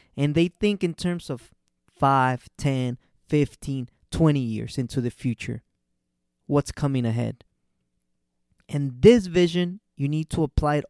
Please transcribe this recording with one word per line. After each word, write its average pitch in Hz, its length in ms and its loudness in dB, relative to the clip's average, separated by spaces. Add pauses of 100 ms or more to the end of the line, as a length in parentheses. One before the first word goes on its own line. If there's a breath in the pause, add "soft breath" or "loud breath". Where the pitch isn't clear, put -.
(180 soft breath)
And 147 180 0
they 170 120 4
think 208 360 -2
in 170 100 0
terms 175 360 -6
of 131 220 -12 (440)
five, 131 600 2
ten, 127 400 -2 (300)
fifteen, 135 600 -2 (200)
twenty 151 300 2
years 117 380 -6
into 127 240 -4
the 120 100 -2
future. 117 500 -6 (840)
What's 143 240 0
coming 135 340 -2
ahead? 113 380 -4 (1300)
And 139 320 -6
this 214 240 8
vision, 175 560 0 (140)
you 139 120 -4
need 156 220 -4
to 165 140 -2
apply 147 340 0
it 143 120 -4